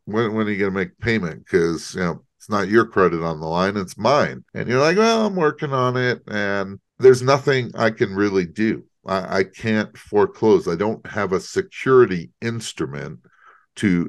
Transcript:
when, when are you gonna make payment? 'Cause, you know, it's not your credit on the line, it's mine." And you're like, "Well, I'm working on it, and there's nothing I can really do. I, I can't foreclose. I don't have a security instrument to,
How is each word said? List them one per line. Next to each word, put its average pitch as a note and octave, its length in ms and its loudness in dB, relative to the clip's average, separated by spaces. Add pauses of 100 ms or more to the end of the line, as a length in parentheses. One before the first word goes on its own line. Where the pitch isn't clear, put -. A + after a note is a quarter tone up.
when, G#2+ 280 -2
when A2 140 -2
are G#2 40 -2
you G2 80 -4
gonna G2 120 0
make F#2 280 -6
payment? G2 460 -4
'Cause, E2 480 -2
you F#2+ 60 -8
know, E2+ 240 -4 (140)
it's - 120 -20
not G2+ 200 0
your A2 160 4
credit F2 360 -2
on D#2+ 200 -6
the D#2+ 60 -8
line, F#2 280 -2
it's F#2 220 -8
mine." B2+ 560 0
And G#2+ 160 -8
you're B2+ 100 0
like, D#3+ 160 2
"Well, A3 320 2
I'm F#3+ 80 -6
working D3 380 -2
on B2+ 240 0
it, B2 280 -2
and G2+ 540 -4 (200)
there's B2+ 220 8
nothing C3 540 0
I A2+ 140 2
can G2+ 260 -2
really F#2+ 300 2
do. G2+ 400 -4 (200)
I, F#2+ 340 -2
I F#2+ 40 2
can't G#2+ 540 -4
foreclose. G2 720 2
I E2+ 60 0
don't G#2 320 -4
have G2 260 -4
a F2+ 80 0
security G2 1000 2
instrument D#2+ 800 -8 (580)
to, F2 320 2